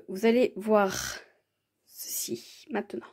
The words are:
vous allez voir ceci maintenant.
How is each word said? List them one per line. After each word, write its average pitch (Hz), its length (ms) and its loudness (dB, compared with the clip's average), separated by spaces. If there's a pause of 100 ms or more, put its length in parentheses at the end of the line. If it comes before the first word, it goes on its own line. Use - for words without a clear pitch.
vous 190 180 -2
allez 233 300 4
voir 202 640 0 (680)
ceci - 840 -10
maintenant. 214 420 -6